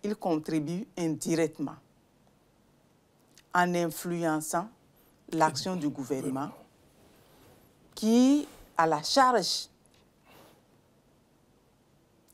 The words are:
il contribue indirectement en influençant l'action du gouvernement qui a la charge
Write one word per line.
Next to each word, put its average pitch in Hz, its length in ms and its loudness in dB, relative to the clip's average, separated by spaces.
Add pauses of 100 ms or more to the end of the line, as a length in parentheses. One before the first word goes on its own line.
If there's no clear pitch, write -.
il 208 140 -4
contribue 160 680 -2 (120)
indirectement 160 760 -2 (1800)
en 180 200 4
influençant 170 920 -2 (640)
l'action 160 440 0
du 147 140 -2
gouvernement 135 600 -6 (1500)
qui 254 520 4 (300)
a 165 100 4
la 156 160 0
charge 254 640 2 (2750)